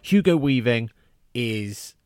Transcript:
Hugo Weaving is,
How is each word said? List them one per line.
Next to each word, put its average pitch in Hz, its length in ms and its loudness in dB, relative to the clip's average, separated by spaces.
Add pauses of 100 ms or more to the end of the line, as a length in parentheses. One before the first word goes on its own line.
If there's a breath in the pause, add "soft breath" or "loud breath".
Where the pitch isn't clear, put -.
Hugo 185 340 4
Weaving 120 540 0 (420)
is, 110 640 -6 (120)